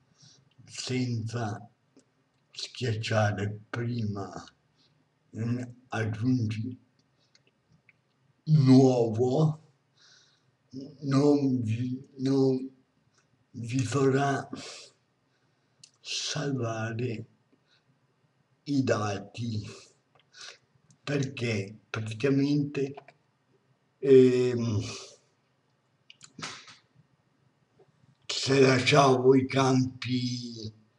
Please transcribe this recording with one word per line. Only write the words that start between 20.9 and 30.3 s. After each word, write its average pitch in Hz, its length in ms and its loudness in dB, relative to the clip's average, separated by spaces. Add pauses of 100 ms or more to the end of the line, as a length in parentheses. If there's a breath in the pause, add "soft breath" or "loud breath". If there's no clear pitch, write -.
perché 117 720 -4 (140)
praticamente, 139 1040 -2 (1040)
ehm, 123 840 6 (3500 loud breath)
se 135 340 0
lasciavo 131 720 6
i 131 120 4
campi 123 1300 -2 (260)